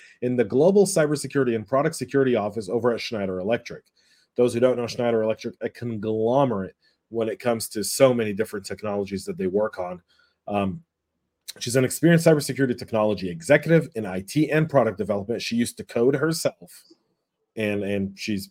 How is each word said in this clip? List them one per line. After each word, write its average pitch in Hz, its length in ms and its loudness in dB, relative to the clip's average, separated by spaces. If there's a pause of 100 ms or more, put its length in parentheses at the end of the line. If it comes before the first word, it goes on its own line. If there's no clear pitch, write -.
(220)
in 123 140 -2
the 120 80 4
Global 175 420 4
Cybersecurity 143 720 0
and 110 100 -4
Product 147 300 0
Security 131 400 2
Office 101 340 -2
over 117 220 2
at 107 100 -2
Schneider 95 380 -4
Electric. 113 460 -4 (500)
Those 123 180 4
who 117 60 0
don't 123 180 4
know 120 80 -2
Schneider 117 380 0
Electric, 110 380 -4
a 113 80 -6
conglomerate 110 1040 0 (340)
when 110 200 -2
it 98 100 -6
comes 117 300 -2
to 104 140 -6
so 131 300 4
many 110 200 -2
different 101 320 -6
technologies 98 600 -6
that 92 120 -8
they 95 80 -2
work 104 320 -2
on. 90 240 -8 (460)
Um, 98 360 -2 (760)
she's 120 160 -4
an 131 100 4
experienced 165 400 4
cybersecurity 139 500 2
technology 104 540 -2
executive 151 640 2
in 107 140 -6
I 92 140 -6
T 151 280 -2
and 156 180 2
product 110 300 2
development. 101 460 -4
She 117 120 -6
used 117 220 -2
to 104 60 -12
code 123 320 0
herself, 143 680 -4 (720)
and, 104 280 -2
and 98 360 -4
she's, 98 320 -6